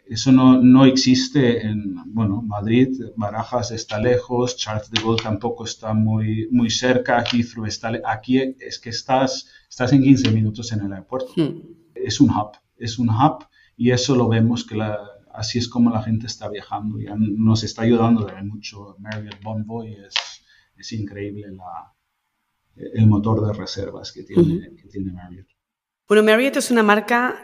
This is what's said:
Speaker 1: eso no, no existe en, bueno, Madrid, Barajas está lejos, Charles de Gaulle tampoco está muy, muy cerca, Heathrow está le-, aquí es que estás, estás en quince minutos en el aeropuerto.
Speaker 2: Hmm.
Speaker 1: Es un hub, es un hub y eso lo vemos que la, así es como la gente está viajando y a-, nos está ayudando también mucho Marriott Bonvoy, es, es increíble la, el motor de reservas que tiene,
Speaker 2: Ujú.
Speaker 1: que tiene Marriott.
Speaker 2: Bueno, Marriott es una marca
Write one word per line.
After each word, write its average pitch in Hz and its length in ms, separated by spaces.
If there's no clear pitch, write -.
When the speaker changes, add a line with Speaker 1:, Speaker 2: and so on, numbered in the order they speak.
Speaker 1:
eso 123 240
no, 131 280
no 127 240
existe 127 800
en, 104 300
bueno, 107 300
Madrid, 110 460
Barajas 113 540
está 107 300
lejos, 123 560
Charles 107 340
de 107 100
Gaulle 113 220
tampoco 113 420
está 110 300
muy, 110 560
muy 117 200
cerca, 127 520
Heathrow 117 440
está 113 260
le-, 120 120
aquí 117 340
es - 220
que 117 100
estás, 131 560
estás - 240
en 139 100
quince 127 300
minutos 110 400
en 104 80
el 98 120
aeropuerto. 110 440
Speaker 2:
Hmm. 131 240
Speaker 1:
Es - 260
un 117 100
hub, 107 200
es 113 220
un 117 120
hub - 340
y 120 120
eso 123 240
lo 120 120
vemos 113 360
que - 100
la, 107 240
así 113 260
es 113 100
como 120 220
la 110 120
gente 110 240
está - 220
viajando 107 520
y 101 60
a-, 104 100
nos 110 460
está 113 200
ayudando 117 440
también 98 220
mucho 101 500
Marriott 104 440
Bonvoy, 110 520
es, 101 200
es - 160
increíble 104 600
la, 87 420
el 110 120
motor 104 400
de 101 60
reservas 98 580
que - 140
tiene, 101 180
Speaker 2:
Ujú. - 340
Speaker 1:
que - 120
tiene 95 240
Marriott. 90 340
Speaker 2:
Bueno, 214 160
Marriott 240 320
es 254 160
una 226 100
marca 214 600